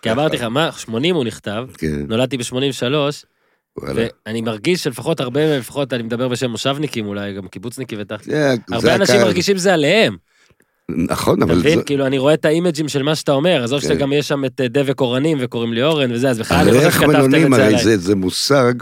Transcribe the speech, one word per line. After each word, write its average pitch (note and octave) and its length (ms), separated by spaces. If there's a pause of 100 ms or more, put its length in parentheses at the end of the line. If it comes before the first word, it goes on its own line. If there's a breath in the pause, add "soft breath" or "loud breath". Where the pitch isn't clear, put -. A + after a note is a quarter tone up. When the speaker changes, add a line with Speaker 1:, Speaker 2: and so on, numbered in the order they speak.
Speaker 1:
כי A2 80
Speaker 2:
נכון. A2+ 100
Speaker 1:
אמרתי D#3 180
לך, A#2+ 60
מה, C3 280
שמונים C3+ 440
הוא C#3 100
נכתב, A2 400 (120)
Speaker 2:
כן. D2 300
Speaker 1:
נולדתי B2 300
בשמונים B2+ 320
ושלוש, C#3+ 560 (520)
Speaker 2:
וואלה. C#2 160 (320)
Speaker 1:
ואני A2+ 160
מרגיש A2+ 420
שלפחות C#3 360
הרבה C#3 280
מהם, D3 120
לפחות C3 340
אני A#2 100
מדבר A#2 240
בשם B2 240
מושבניקי, C3+ 500
אולי G2+ 320
גם F#2+ 140
קיבוצניקים A#2 540
ותח-, G#2 220
Speaker 2:
זה D3 260
ה-, C3 40 (180)
Speaker 1:
הרבה A#2 100
Speaker 2:
זה - 140
Speaker 1:
אנשים G3+ 200
Speaker 2:
הקהל. G3 120
Speaker 1:
מרגישים F3+ 300
שזה F#3 160
עליהם. D#3 440 (720)
Speaker 2:
נכון, - 480
Speaker 1:
אתה A#2+ 80
Speaker 2:
אבל E2 100
Speaker 1:
מבין? C#3 240
Speaker 2:
זה - 40
Speaker 1:
כאילו, C#3 220
אני C3+ 120
רואה C#3 160
את E3 120
האימג'ים D#3+ 440
של C3+ 140
מה D3+ 120
שאתה - 160
אומר, C#3+ 320
עזוב B2+ 180
Speaker 2:
כן. C#3 60
Speaker 1:
שגם C#3+ 260
יש D3 140
שם C#3 180
את, B2+ 160
אה, B2+ 60
דבק C3+ 340
אורנים C3+ 400
וקוראים A#2 320
לי A#2 100
אורן C#3+ 280
וזה, B2 180
אז A2+ 100
בכלל F#2 180
אני - 140
חושב B2+ 100
Speaker 2:
הריח D#3 120
Speaker 1:
שכתבתם D3+ 180
את D3+ 40
Speaker 2:
מלונים C#3+ 380
Speaker 1:
זה A2 100
Speaker 2:
הרי G#2+ 100
Speaker 1:
עליי. A2+ 100
Speaker 2:
זה, G#2+ 140
זה F#2 180
מושג B2 680